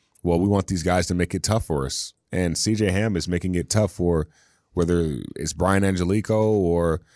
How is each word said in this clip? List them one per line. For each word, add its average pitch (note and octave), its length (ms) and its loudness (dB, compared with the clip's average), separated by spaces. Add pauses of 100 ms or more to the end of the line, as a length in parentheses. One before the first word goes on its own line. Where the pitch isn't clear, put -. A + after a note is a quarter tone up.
(240)
"Well, E2+ 160 2
we G2 80 2
want G2+ 200 2
these F2 160 -2
guys F2+ 240 2
to F2+ 80 -2
make F2 200 -2
it F#2 80 -6
tough G#2+ 220 0
for C#2+ 200 -2
us." - 280 -8 (180)
And F2 260 -2
C G#2+ 180 0
J G#2 160 2
Ham G2+ 260 0
is D#2+ 100 -4
making F2+ 280 -2
it F2 140 -2
tough G#2+ 220 2
for E2+ 360 0 (460)
whether E2 460 0 (160)
it's D#2+ 180 -6
Brian F#2+ 300 2
Angelico G2 680 2
or, E2+ 520 2 (140)